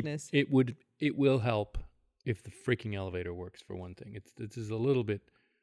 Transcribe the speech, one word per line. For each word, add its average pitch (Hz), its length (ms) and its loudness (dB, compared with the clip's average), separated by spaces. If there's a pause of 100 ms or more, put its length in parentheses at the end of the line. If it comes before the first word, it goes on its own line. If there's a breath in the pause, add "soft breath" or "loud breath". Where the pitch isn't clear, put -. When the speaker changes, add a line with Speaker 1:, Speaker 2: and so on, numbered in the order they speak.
Speaker 1:
business. 151 320 -6
Speaker 2:
it 143 160 4
would, 131 260 4 (240)
it 147 160 0
will 135 240 6
help 107 380 0 (480)
if 113 160 -2
the - 80 -18
freaking 110 460 -2
elevator 90 380 -4
works, 90 280 -12
for 98 140 -12
one 92 180 -10
thing. 101 220 -14
It's, - 220 -14
this 113 200 -10
is 107 140 -6
a 113 40 -2
little 123 280 2
bit 104 180 -2 (420)